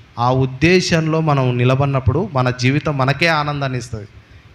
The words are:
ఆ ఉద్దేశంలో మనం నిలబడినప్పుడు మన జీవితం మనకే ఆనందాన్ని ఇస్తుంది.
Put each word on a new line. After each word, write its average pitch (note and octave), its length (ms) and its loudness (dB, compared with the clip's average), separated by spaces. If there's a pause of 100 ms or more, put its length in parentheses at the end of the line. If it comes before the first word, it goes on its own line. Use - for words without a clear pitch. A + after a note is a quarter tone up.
(180)
ఆ A#2+ 140 2
ఉద్దేశంలో D#3 880 2
మనం C3+ 380 2
నిలబడినప్పుడు C3+ 720 0
మన B2+ 180 0
జీవితం C#3 480 -2
మనకే C3+ 280 0
ఆనందాన్ని D3 520 -2
ఇస్తుంది. A2 260 -10 (500)